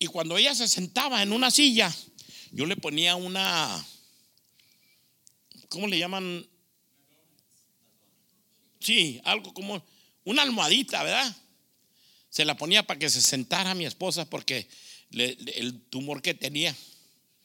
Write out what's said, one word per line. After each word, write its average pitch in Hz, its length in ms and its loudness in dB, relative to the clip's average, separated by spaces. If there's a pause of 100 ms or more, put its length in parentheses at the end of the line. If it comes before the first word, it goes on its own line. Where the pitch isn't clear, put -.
Y 180 60 -2
cuando 165 300 -4
ella 269 180 4
se 233 120 0
sentaba 220 560 0
en 202 100 0
una 254 180 2
silla, 220 440 6 (560)
yo 135 160 -2
le 190 100 -2
ponía 165 380 0
una, 180 720 -2 (1800)
¿cómo 185 180 -6
le 190 120 0
llaman? 180 460 -4 (2250)
Sí, 165 440 2
algo 190 300 -2
como 196 280 -8 (420)
una 269 180 2
almohadita, 220 640 2
¿verdad? 214 320 0 (920)
Se 156 140 2
la 147 120 0
ponía 185 260 2
para 175 160 -4
que 151 100 -2
se 127 140 2
sentara 175 540 0
mi 170 100 -4
esposa 165 420 -4
porque 131 400 -6 (420)
le, 123 260 -2
le, - 240 -12
el 120 240 -8
tumor 139 360 -8
que 170 140 -2
tenía. 147 400 -4 (720)